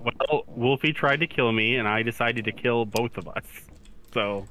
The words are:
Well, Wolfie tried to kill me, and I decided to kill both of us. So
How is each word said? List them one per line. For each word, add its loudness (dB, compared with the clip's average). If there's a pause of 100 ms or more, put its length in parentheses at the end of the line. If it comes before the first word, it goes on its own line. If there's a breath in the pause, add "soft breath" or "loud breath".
Well, 0
Wolfie 2
tried 2
to 2
kill 2
me, 4
and 0
I 2
decided 0
to -2
kill 0
both -2
of -10
us. -8 (720)
So -2